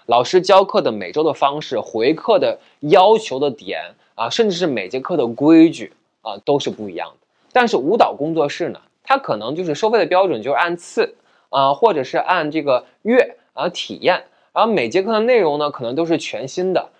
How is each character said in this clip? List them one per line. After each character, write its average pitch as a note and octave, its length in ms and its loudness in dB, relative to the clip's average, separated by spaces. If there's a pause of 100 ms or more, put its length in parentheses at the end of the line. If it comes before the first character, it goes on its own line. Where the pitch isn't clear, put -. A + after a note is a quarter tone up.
老 A#2+ 160 4
师 F#3 180 2
教 F#3+ 220 6
课 G3 180 -2
的 C3+ 100 -2
每 G2 200 -8
周 D3+ 120 -2
的 D#3 100 0
方 C#3+ 280 -2
式、 B2+ 180 -6
回 A#2 340 0
课 F#3 260 0
的 B2 180 -2 (220)
要 F#3+ 380 6
求 C3+ 220 -6
的 C#3+ 120 0
点 F2 420 -10 (220)
啊， A#2 140 -6
甚 G#3+ 200 0
至 F3+ 60 -2
是 F3 100 -4
每 G#2 240 -4
节 C3 100 -6
课 E3+ 160 -6
的 C#3 120 -2
规 D#3+ 420 6
矩 A2+ 240 -12 (280)
啊， G#2 220 -12
都 C#3+ 160 0
是 B2+ 100 -4
不 G#2 200 -10
一 F2 60 -14
样 E2 140 -10
的。 - 180 -20 (240)
但 B3 160 2
是 A3 100 0
舞 C#3+ 200 0
蹈 - 160 2
工 D3 200 -6
作 D3+ 160 0
室 D#3+ 200 -6
呢， F#2 120 -14 (220)
它 C4+ 140 0
可 D#3+ 200 -4
能 A2+ 180 -8
就 F3+ 80 -6
是 D#3+ 120 -4
收 G#3+ 160 0
费 A3+ 80 2
的 F3+ 80 2
标 F#3 200 4
准 C3 140 -2
就 A2 80 -6
是 C#3+ 80 0
按 E3+ 180 0
次 - 380 -4 (360)
啊， C#3 240 2
或 G#3+ 200 2
者 D3 100 -2
是 E3+ 140 -6
按 D#3+ 320 -2
这 D3+ 140 -4
个 B2+ 220 0 (180)
月 A#3+ 320 2 (180)
啊 C#3 160 -4
体 - 320 -12
验， D#3 220 0 (300)
然 F#3+ 120 2
后 A#3 60 0
每 C3+ 180 0
节 F3+ 140 0
课 G#3 80 -4
的 A3 80 0
内 A#3 200 2
容 D3+ 200 0
呢， D3 100 -2
可 - 140 -12
能 A#2+ 100 -6
都 E3 120 -2
是 E3 120 0
全 - 300 -8
新 F#3 260 -4
的， - 160 -2 (100)